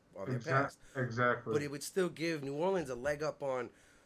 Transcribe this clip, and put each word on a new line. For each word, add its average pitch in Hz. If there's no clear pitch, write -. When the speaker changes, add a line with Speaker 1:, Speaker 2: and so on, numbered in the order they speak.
Speaker 1:
on 98
their 127
Speaker 2:
Exact-, 135
Speaker 1:
past. -
Speaker 2:
exactly. 120
Speaker 1:
But 147
it 147
would 139
still 180
give 156
New 139
Orleans 170
a 127
leg 143
up 147
on, 127